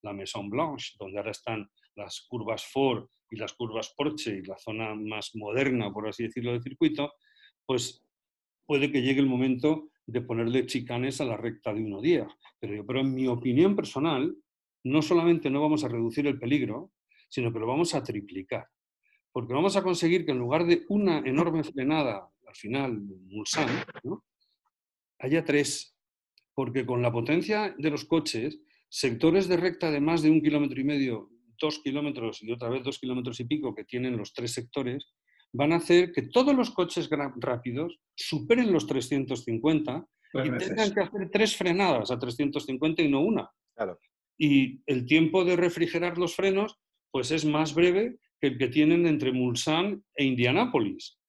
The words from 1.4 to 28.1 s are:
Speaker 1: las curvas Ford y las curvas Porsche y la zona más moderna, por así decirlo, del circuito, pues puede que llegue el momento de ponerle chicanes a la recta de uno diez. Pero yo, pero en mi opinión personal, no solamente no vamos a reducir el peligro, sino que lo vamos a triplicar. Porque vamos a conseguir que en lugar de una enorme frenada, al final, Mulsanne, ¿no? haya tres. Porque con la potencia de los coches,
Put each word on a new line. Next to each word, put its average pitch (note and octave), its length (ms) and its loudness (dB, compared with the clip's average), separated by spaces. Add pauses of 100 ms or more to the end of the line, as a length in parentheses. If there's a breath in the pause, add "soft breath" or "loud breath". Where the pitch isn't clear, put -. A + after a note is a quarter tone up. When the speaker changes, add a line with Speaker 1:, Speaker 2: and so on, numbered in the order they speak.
Speaker 1:
las G2 340 -14
curvas A2 380 -6
Ford C3 400 -2 (240)
y A2+ 60 -12
las A2 180 -10
curvas A2 420 -8
Porsche C#3+ 420 -6
y F#2+ 80 -12
la F#2+ 120 -10
zona A2 360 -8
más G#2+ 400 -8
moderna, A2+ 580 -2
por G#2 160 -8
así A2 160 -6
decirlo, A#2+ 280 -6
del A#2+ 100 -4
circuito, D3 500 -2 (540 soft breath)
pues - 380 -4 (600)
puede C#3+ 260 2
que C#3 100 2
llegue C3 180 2
el C#3 60 6
momento C3 600 0 (180)
de A#2+ 140 -4
ponerle A#2+ 460 0
chicanes B2 540 -4
a D3+ 40 0
la A#2 140 -2
recta A2+ 340 -6
de A2 100 -4
uno G2+ 200 -6
diez. C#3 240 2 (340 soft breath)
Pero G2+ 160 -8
yo, G#2 100 -10
pero B2+ 140 -2
en C3+ 140 0
mi C3 120 0
opinión B2+ 500 4
personal, D3+ 580 -2 (500)
no C#3 180 2
solamente E3 480 4
no C#3 120 2
vamos D3+ 220 2
a B2 40 -2
reducir A#2 380 0
el C#3 120 0
peligro, B2 540 -2 (380 soft breath)
sino A#2 220 -2
que A#2 60 -6
lo A2 80 -2
vamos D#3+ 280 0
a C3+ 80 0
triplicar. G2 640 -8 (680)
Porque B2 220 -6
vamos F3+ 220 2
a F#3+ 60 2
conseguir F3 440 2
que D3 60 0
en B2+ 60 0
lugar C3+ 280 2
de E3+ 240 4
una G3 300 2
enorme D#3 440 0
frenada, C3+ 640 -2 (180)
al - 80 -20
final, A#2+ 460 -4
Mulsanne, G2+ 840 -4 (180)
¿no? - 220 -8 (920)
haya D#3 260 0
tres. - 480 0 (640)
Porque B2+ 320 -2
con B2 160 0
la A#2+ 80 2
potencia E3+ 680 0
de D3+ 120 0
los D3 140 -4
coches, D3+ 560 -2 (280 soft breath)